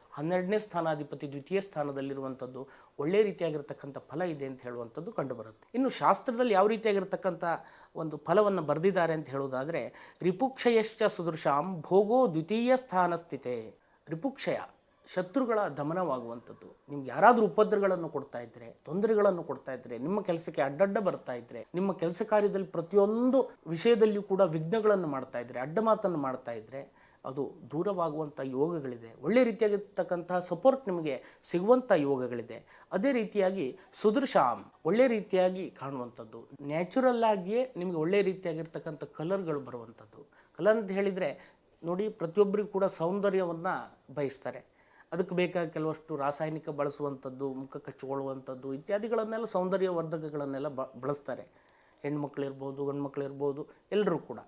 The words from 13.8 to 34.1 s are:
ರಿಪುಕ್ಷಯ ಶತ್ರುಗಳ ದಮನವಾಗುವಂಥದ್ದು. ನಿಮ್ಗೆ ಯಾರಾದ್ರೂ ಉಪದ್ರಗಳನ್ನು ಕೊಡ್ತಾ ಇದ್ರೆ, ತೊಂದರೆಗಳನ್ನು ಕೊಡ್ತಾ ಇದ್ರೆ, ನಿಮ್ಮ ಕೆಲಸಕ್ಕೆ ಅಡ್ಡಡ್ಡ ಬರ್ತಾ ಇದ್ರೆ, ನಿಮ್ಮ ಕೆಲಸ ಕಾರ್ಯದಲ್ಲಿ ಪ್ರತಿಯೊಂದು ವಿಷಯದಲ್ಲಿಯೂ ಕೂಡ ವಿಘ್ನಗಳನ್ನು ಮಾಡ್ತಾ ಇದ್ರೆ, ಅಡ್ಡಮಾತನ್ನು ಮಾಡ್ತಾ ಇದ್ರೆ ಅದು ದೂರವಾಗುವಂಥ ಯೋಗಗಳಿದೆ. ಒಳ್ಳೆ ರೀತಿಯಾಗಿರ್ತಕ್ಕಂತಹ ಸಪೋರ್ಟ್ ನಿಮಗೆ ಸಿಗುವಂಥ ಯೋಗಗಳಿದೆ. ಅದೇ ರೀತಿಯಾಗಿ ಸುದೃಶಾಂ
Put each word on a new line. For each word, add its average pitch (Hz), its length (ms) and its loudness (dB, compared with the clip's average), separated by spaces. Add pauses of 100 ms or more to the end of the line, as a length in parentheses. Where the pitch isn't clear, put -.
ರಿಪುಕ್ಷಯ 160 500 -4 (540)
ಶತ್ರುಗಳ 208 540 0
ದಮನವಾಗುವಂಥದ್ದು. 135 1080 -6 (120)
ನಿಮ್ಗೆ 143 200 -8
ಯಾರಾದ್ರೂ 214 360 8
ಉಪದ್ರಗಳನ್ನು 190 640 2
ಕೊಡ್ತಾ 131 300 -8
ಇದ್ರೆ, 117 460 -16
ತೊಂದರೆಗಳನ್ನು 202 580 2
ಕೊಡ್ತಾ 135 300 -8
ಇದ್ರೆ, 120 240 -10
ನಿಮ್ಮ 170 240 -2
ಕೆಲಸಕ್ಕೆ 165 400 -2
ಅಡ್ಡಡ್ಡ 185 360 2
ಬರ್ತಾ 165 360 -2
ಇದ್ರೆ, 117 400 -12
ನಿಮ್ಮ 190 200 0
ಕೆಲಸ 175 280 -2
ಕಾರ್ಯದಲ್ಲಿ 202 460 2
ಪ್ರತಿಯೊಂದು 214 800 2 (180)
ವಿಷಯದಲ್ಲಿಯೂ 208 540 4
ಕೂಡ 196 200 2
ವಿಘ್ನಗಳನ್ನು 185 640 2
ಮಾಡ್ತಾ 131 320 -4
ಇದ್ರೆ, 120 200 -8
ಅಡ್ಡಮಾತನ್ನು 202 580 2
ಮಾಡ್ತಾ 127 340 -4
ಇದ್ರೆ 135 520 -12 (220)
ಅದು 135 260 -4 (200)
ದೂರವಾಗುವಂಥ 156 720 -2
ಯೋಗಗಳಿದೆ. 131 800 -4
ಒಳ್ಳೆ 214 220 4
ರೀತಿಯಾಗಿರ್ತಕ್ಕಂತಹ 196 960 0
ಸಪೋರ್ಟ್ 180 480 2
ನಿಮಗೆ 160 360 -2 (220)
ಸಿಗುವಂಥ 233 460 4
ಯೋಗಗಳಿದೆ. 127 1000 -2
ಅದೇ 196 200 2
ರೀತಿಯಾಗಿ 196 680 0 (140)
ಸುದೃಶಾಂ 202 800 2 (140)